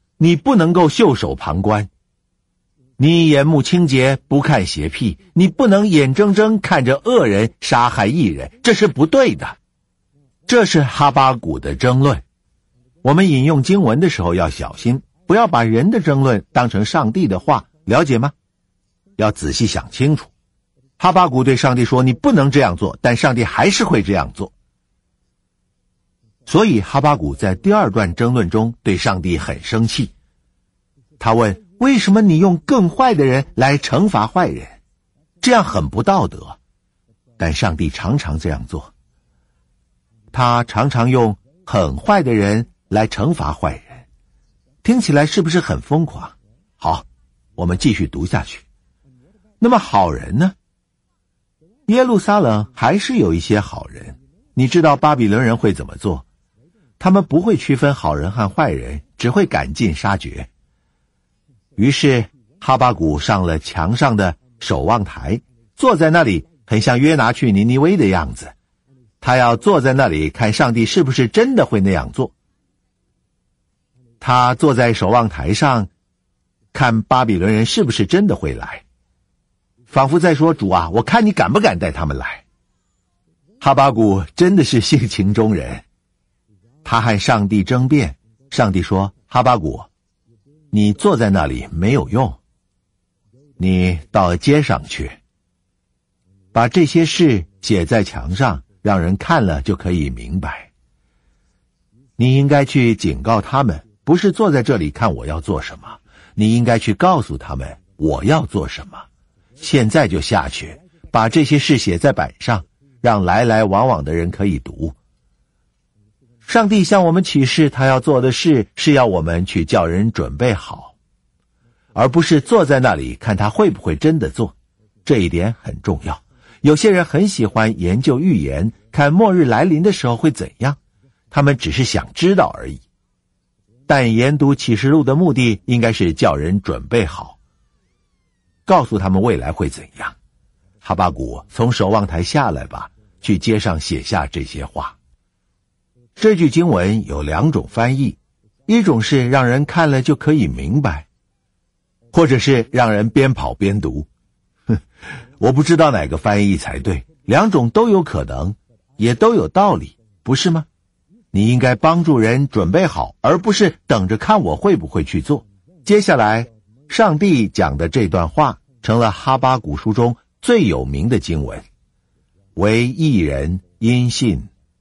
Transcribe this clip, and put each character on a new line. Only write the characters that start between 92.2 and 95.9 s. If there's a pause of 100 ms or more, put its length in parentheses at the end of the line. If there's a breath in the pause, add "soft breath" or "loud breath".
你 (120)
到
街
上
去， (1400)